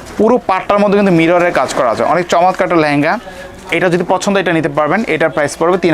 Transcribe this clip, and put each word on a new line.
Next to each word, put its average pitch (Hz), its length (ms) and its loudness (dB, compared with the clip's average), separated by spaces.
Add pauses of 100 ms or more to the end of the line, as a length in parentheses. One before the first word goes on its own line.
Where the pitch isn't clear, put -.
(180)
পুরো 220 160 4 (140)
পাটটার 190 340 0
মধ্যে 202 180 2
কিন্তু 196 200 2
মিররের 175 320 2
কাজ 135 260 0
করা 131 160 0
আছে। 107 80 -2 (100)
অনেক 170 200 0
চমৎকার 185 340 2
একটা 170 180 0
লেহেঙ্গা। 147 280 0 (640)
এটা 175 180 0
যদি 180 180 -2
পছন্দ, 190 300 0
এটা 175 160 0
নিতে 156 200 -2
পারবেন। 151 220 0 (140)
এটার 160 200 0
প্রাইস 147 260 -2
পড়বে 180 240 2
তিন 165 80 2